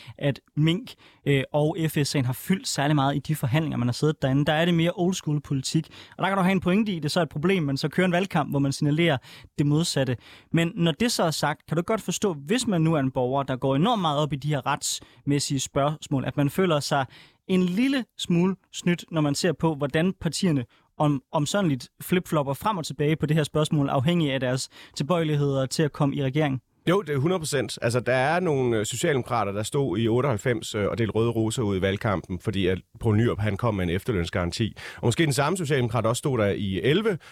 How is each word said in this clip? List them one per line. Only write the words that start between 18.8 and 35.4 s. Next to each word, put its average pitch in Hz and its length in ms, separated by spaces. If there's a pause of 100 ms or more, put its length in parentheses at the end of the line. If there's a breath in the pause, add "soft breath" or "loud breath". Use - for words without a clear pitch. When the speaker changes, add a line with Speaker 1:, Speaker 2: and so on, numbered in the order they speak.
Speaker 1:
når 160 100
man 143 140
ser 170 180
på, 160 220
hvordan 156 460
partierne 151 440 (320 soft breath)
om, 147 240 (100)
om 147 140
sådan 196 240
lidt 127 180 (140)
flipflopper 151 520
frem 208 240
og 156 80
tilbage 151 300
på 156 100
det 151 120
her 151 60
spørgsmål, 151 460
afhængig 143 440
af 131 60
deres 131 300 (260 loud breath)
tilbøjeligheder 143 680
til 160 180
at 143 80
komme 139 240
i 143 80
regering? 135 380 (280)
Speaker 2:
Jo, 202 120
det 156 120
er 139 40
hundrede 170 220
procent. 135 420
Altså, 120 180
der 120 140
er 143 260
nogle, 135 380
øh, 107 80
socialdemokrater, 120 640
der 104 120
stod 127 340
i 113 100
otteoghalvfems, 123 680
øh, 101 120
og - 100
delte 110 140
røde 113 180
roser 113 340
ud 101 140
i 90 40
valgkampen, 95 580
fordi 95 280
at 90 100 (220)
Poul 110 180
Nyrup, 107 220
han 101 180
kom 113 180
med 92 80
en 87 60
efterlønsgaranti. 90 880 (220 loud breath)
Og - 100
måske 143 160
den 147 100
samme 143 240